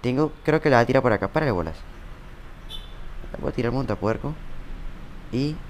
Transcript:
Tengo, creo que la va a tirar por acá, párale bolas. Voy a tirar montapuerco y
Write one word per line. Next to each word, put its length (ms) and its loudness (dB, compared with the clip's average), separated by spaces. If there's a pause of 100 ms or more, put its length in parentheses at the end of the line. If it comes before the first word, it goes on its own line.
Tengo, 280 4 (140)
creo 160 4
que 80 4
la 80 10
va 60 10
a 40 6
tirar 160 6
por 120 6
acá, 140 0
párale 240 2
bolas. 240 0 (1600)
Voy 100 -2
a 20 -10
tirar 200 0
montapuerco 600 0 (1000)
y 240 0 (120)